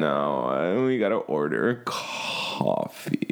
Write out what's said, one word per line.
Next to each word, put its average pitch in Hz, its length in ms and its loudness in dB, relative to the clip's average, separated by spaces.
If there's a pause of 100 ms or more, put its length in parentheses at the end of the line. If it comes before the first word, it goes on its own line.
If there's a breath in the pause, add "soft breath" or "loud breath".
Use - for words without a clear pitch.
No, 71 480 2
and 87 380 2
we 131 100 2
gotta 107 160 2
order 76 720 2
coffee. - 1500 -4